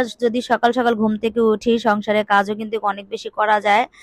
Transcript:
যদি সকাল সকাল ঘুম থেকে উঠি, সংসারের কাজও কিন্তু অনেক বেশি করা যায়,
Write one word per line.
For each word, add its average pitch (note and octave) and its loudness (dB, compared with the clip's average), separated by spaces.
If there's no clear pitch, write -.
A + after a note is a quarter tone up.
যদি A#3+ 0
সকাল A#3+ 0
সকাল A#3+ 2
ঘুম G#3+ 0
থেকে A3+ -2
উঠি, A3 2
সংসারের G#3+ 0
কাজও G3+ 2
কিন্তু G#3+ -10
অনেক G3+ -4
বেশি A3 -10
করা G#3+ 2
যায়, G#3 2